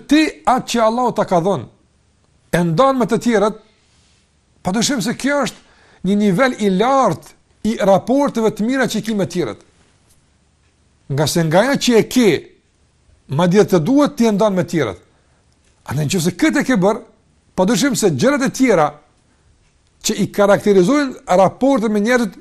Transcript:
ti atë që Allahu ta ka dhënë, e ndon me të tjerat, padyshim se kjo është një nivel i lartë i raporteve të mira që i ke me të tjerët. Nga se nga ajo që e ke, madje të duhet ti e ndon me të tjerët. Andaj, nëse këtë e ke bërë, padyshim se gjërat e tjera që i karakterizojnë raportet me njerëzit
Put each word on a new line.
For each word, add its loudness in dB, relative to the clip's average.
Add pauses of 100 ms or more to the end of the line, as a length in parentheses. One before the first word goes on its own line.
ti 0
atë 0
që -2
Allahu 0
ta -2
ka 0
dhënë, -4 (840)
e 2
ndon 2
me 0
të -2
tjerat, 0 (1080)
padyshim -2
se -4
kjo -4
është -10 (460)
një 0
nivel 2
i 0
lartë 0 (360)
i -2
raporteve 0
të -6
mira -2
që -4
i -6
ke -6
me -2
të -10
tjerët. -6 (1500)
Nga -2
se -2
nga 2
ajo 0
që 0
e 0
ke, 0 (760)
madje 2
të 2
duhet 0
ti 2
e 2
ndon 0
me -2
të -14
tjerët. -4 (840)
Andaj, -6
nëse -2
këtë 0
e -2
ke 2
bërë, 0 (560)
padyshim 0
se 0
gjërat 0
e -2
tjera 2 (1160)
që -4
i -2
karakterizojnë 2
raportet 2
me -2
njerëzit -2